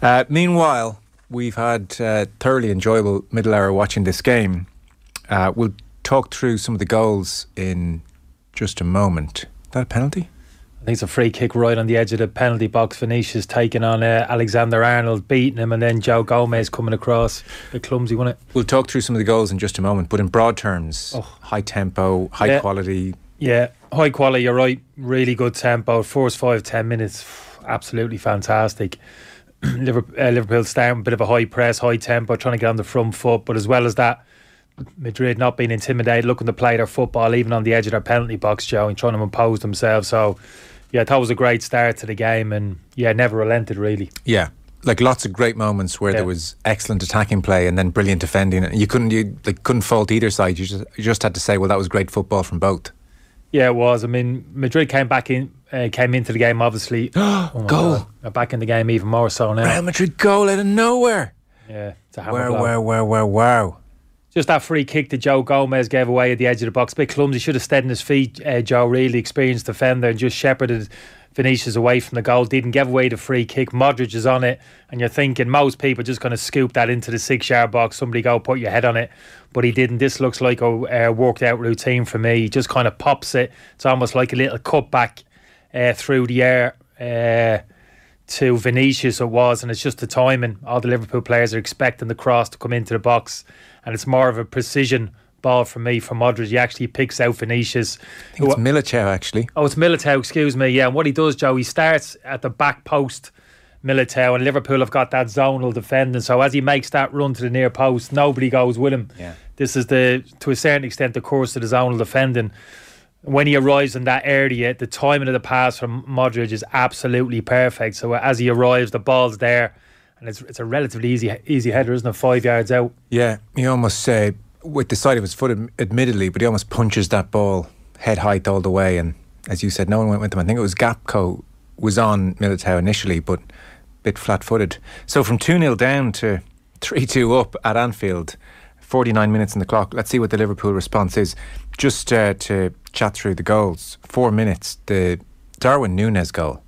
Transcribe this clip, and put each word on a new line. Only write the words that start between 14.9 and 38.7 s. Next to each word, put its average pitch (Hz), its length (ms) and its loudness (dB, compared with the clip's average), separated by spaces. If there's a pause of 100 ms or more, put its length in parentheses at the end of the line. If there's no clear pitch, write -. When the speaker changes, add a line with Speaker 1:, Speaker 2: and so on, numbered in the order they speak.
Speaker 2:
beating 131 320 2
him, 117 140 -2
and 113 100 0
then 117 200 2
Joe 117 200 4
Gomez 117 460 0
coming 113 240 -4
across. 117 500 0 (280)
A - 20 -20
bit 120 120 -8
clumsy, 123 300 -2
wasn't 120 240 -2
it? - 40 -20 (100)
Speaker 1:
We'll 123 120 0
talk - 260 2
through 131 100 0
some 117 160 -2
of - 20 0
the 110 60 0
goals 110 260 4
in 95 80 -4
just 98 200 -4
a 101 40 -2
moment, 98 280 0
but 104 100 0
in 98 60 2
broad 113 320 2
terms, 85 580 -6
Speaker 2:
Oh. 113 60 -8 (180)
Speaker 1:
high 107 220 -6
tempo, 95 720 -2
high 107 140 0
Speaker 2:
Yeah. 139 120 4
Speaker 1:
quality. 95 540 -4 (240)
Speaker 2:
Yeah, 123 300 2 (260)
high 151 160 4
quality, 131 340 2
you're 123 80 2
right. 131 260 2 (200)
Really 127 360 0
good 120 200 -2
tempo. 117 480 0
First 127 340 -2
five, 120 260 0
ten 113 240 -6
minutes, 113 380 -6 (420)
absolutely 113 520 -6
fantastic. 107 800 -2 (320)
<clears throat> - 320 -20
Liverpool, 127 600 -2
uh, 127 100 2
Liverpool 117 320 2
starting 120 360 0
a - 20 -8
bit 117 120 0
of 107 80 -4
a 104 40 0
high 117 200 2
press, 120 320 0
high 120 180 0
tempo, 117 400 -2
trying 127 160 -2
to 117 60 -2
get 113 100 2
on 113 80 0
the 107 80 -4
front 113 300 -2
foot, 117 320 0
but 117 100 -2
as 104 100 -2
well 123 200 4
as 113 80 0
that, 120 280 0 (760)
Madrid 123 400 -2
not 123 180 0
being 120 140 -2
intimidated, 117 560 0
looking 123 200 0
to 117 60 -2
play 120 240 2
their 113 100 0
football, 117 480 0
even 120 200 0
on 113 80 0
the 113 100 2
edge 113 140 2
of 104 60 -4
their 110 100 -2
penalty 117 340 -2
box, 107 300 -2
Joe, 107 220 0